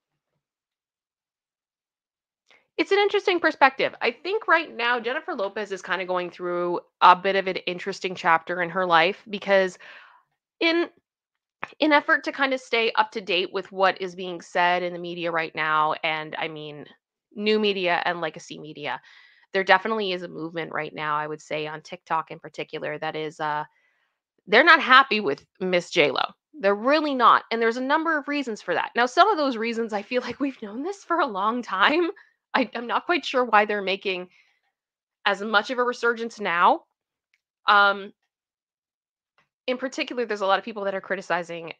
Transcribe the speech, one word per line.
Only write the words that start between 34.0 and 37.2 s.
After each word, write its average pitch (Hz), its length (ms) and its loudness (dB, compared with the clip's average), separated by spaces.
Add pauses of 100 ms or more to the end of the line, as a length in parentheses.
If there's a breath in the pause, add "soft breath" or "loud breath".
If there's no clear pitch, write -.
as 196 180 0
much 214 280 0
of 247 80 -4
a 247 40 2
resurgence 233 560 -2
now. 202 460 2 (840)